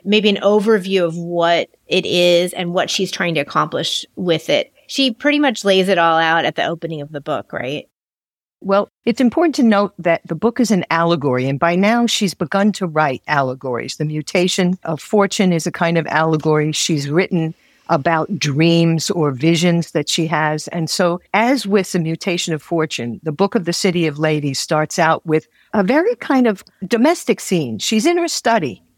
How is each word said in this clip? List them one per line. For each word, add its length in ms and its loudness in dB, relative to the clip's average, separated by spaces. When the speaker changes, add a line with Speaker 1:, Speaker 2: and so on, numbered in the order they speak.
Speaker 1:
maybe 240 2
an 80 2
overview 680 2
of 140 -2
what 520 0
it 180 0
is 480 2
and 200 -6
what 160 0
she's 220 -4
trying 240 -4
to 60 0
accomplish 640 -2
with 340 -2
it? 240 0
She 240 -2
pretty 280 -2
much 260 -2
lays 240 2
it 80 2
all 200 4
out 280 2
at 100 -2
the 100 -2
opening 360 -6
of 100 -12
the 80 -8
book, 320 -6
right? 380 -8
Speaker 2:
Well, 280 0
it's 160 0
important 340 2
to 80 2
note 360 2
that 260 0
the 80 -6
book 260 -2
is 120 2
an 180 0
allegory, 580 0
and 120 -2
by 160 2
now 320 2
she's 260 -2
begun 400 0
to 140 -6
write 400 0
allegories. 720 -2
The 80 -4
Mutation 800 0
of 180 -6
Fortune 520 2
is 140 -2
a 40 -6
kind 260 0
of 100 -2
allegory. 640 2
She's 380 -2
written 440 0
about 480 0
dreams 720 2
or 220 0
visions 600 0
that 180 -2
she 180 -2
has. 420 -2
And 200 -4
so, 320 0
as 320 2
with 260 0
The 80 0
Mutation 540 -4
of 80 -6
Fortune, 640 -4
the 80 -4
Book 240 0
of 100 -2
the 80 -2
City 340 0
of 120 -6
Ladies 400 0
starts 400 -2
out 260 2
with 220 0
a 100 2
very 320 2
kind 320 2
of 160 -2
domestic 540 2
scene. 400 -2
She's 260 0
in 120 2
her 100 0
study. 560 0